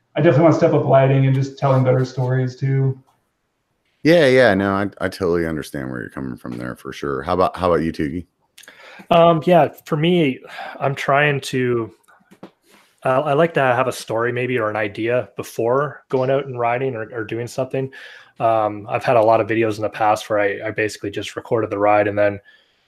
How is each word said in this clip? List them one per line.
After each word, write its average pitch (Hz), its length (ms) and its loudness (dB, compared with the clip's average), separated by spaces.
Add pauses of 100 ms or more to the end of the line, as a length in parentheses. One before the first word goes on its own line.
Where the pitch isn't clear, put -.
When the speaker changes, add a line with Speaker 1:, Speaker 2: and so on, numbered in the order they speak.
(140)
Speaker 1:
I 147 60 -2
definitely 165 240 4
wanna 147 120 4
step 156 180 2
up 135 100 0
lighting 135 420 4
and 131 80 2
just 135 240 -4
telling 131 260 2
better 127 200 2
stories 127 520 -4
too. 135 440 -2 (1000)
Speaker 2:
Yeah, 160 240 6
yeah, 127 280 6
no, 98 200 0
I, 98 160 -2 (100)
I 92 80 -2
totally 85 380 -2
understand 69 440 -8
where 62 100 -10
you're 50 100 -14
coming 65 260 -10
from 62 200 -14
there 62 200 -10
for 67 160 -14
sure. 69 300 -6
How 87 120 -4
about, 90 220 0
how 90 160 0
about 80 120 2
you, 80 80 -2
Tugi? 80 340 -6 (840)
Speaker 3:
Um, 170 340 6
yeah, 165 240 4 (180)
for 165 100 -4
me, 160 440 0 (380)
I'm 139 160 -4
trying 143 480 0
to, 123 500 -4 (1120)
I, 131 80 0
I 143 220 0
like 165 220 2
to 147 60 0
have 127 280 2
a 120 40 -2
story 117 400 -4
maybe 123 260 -2
or 107 120 -2
an 107 60 -4
idea 110 600 -2
before 131 720 -2
going 131 220 0
out 135 160 -2
and 123 120 -10
riding 123 360 -2
or, 110 180 -10
or 117 120 -8
doing 113 240 -8
something. 131 440 -6 (460)
Um, 107 500 0
I've 123 160 -4
had 131 120 2
a 110 60 6
lot 113 180 4
of 104 80 -4
videos 110 280 0
in 107 60 -8
the 104 60 -2
past 110 420 -2
where 107 80 0
I, 101 300 -2
I - 20 -6
basically 107 400 -6
just 101 240 -10
recorded 110 360 -4
the 101 80 -4
ride 104 280 4
and 101 100 -4
then 104 240 0 (480)